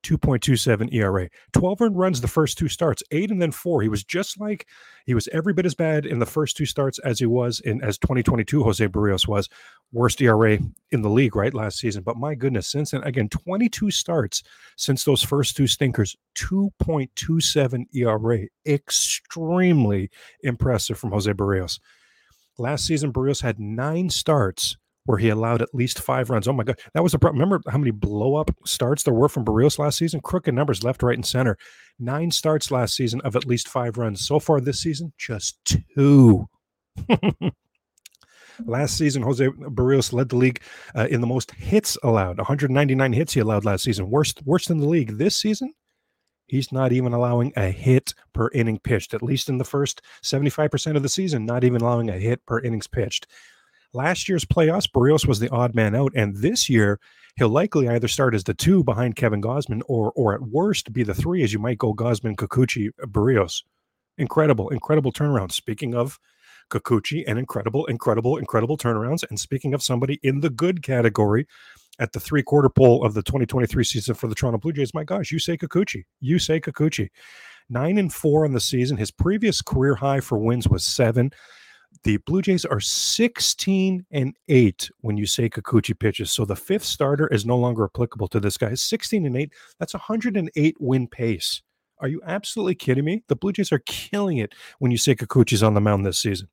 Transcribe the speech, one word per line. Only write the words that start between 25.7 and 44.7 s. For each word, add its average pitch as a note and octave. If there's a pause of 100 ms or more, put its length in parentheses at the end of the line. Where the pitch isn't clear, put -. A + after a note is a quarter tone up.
least B2
five C3
runs. A2
Oh C3
my B2
God, B2 (140)
that D#3+
was F3+
the D3
problem. C3+
Remember F#3
how B2
many C3
blow-up G#2 (160)
starts C3+
there C3
were C3
from C3
Berrios A2+
last D3
season? E3
Crooked E3+
numbers B2+
left, B2
right, B2
and A#2+
center. B2+ (420)
Nine C#3+
starts D#3
last B2+
season A#2+
of A2+
at B2+
least A#2+
five A#2+
runs. A2
So D3
far C#3+
this B2+
season, D#3+
just -
two. C3+ (600)
<laughs> A#3+ (1500)
Last B2+
season, C#3
Jose C3
Berrios C3
led B2
the B2
league, B2+ (360)
uh, A2+
in A#2+
the A#2+
most B2
hits -
allowed. G2+
Hundred C#3
ninety-nine C3+
hits D3
he C3
allowed G#2+
last G2
season. G2+
Worst, D3
worst D#3
in E3